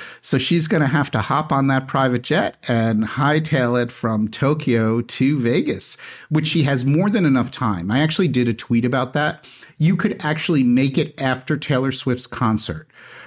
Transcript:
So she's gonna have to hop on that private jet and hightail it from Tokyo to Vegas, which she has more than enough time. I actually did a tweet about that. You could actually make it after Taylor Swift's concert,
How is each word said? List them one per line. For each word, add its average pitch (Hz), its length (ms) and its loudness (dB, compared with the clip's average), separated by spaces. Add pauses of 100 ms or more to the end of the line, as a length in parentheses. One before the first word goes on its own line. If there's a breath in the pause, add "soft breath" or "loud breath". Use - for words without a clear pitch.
(200 loud breath)
So - 160 -2
she's 160 300 0
gonna 151 220 2
have 147 240 0
to 113 80 0
hop 147 320 0
on 135 160 2
that 135 180 0
private 131 360 0
jet 185 340 -2 (100)
and 113 380 2
hightail 143 760 0
it 120 100 -2
from 110 380 -2
Tokyo 120 720 0
to 135 400 0
Vegas, 120 560 -2 (320 loud breath)
which 156 200 0
she 156 160 2
has 135 200 0
more 156 240 2
than 202 160 2
enough 131 280 2
time. 98 400 -4
I 131 80 2
actually 156 280 0
did 123 200 2
a 117 60 0
tweet 117 300 0
about 127 280 -2
that. 151 360 -4 (300 loud breath)
You 160 180 4
could - 240 0
actually 151 440 0
make 131 340 2
it - 240 -2
after 131 340 -2
Taylor 135 360 -2
Swift's 127 360 -4
concert, 107 580 -2 (400 loud breath)